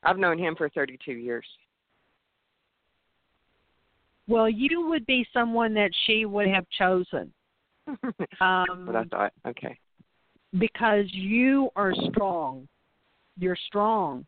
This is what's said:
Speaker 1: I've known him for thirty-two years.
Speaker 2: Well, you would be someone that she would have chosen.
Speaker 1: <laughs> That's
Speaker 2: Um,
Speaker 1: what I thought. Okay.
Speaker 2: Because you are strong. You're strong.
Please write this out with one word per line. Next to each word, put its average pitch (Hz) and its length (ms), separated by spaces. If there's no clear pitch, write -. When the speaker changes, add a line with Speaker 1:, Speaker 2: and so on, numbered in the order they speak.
Speaker 1:
I've 180 140
known 180 220
him 165 160
for 156 140
thirty-two 135 440
years. 117 320
Speaker 2:
Well, 220 220
you 294 400
would 311 160
be 254 280
someone 233 420
that 208 160
she 220 200
would 202 220
have 190 180
chosen. 180 540
Speaker 1:
<laughs> - 0
That's 254 540
Speaker 2:
Um, 185 460
Speaker 1:
what 113 80
I 113 100
thought. 101 280
Okay. - 300
Speaker 2:
Because 208 540
you 247 640
are 190 180
strong. 170 580
You're 180 200
strong. 196 600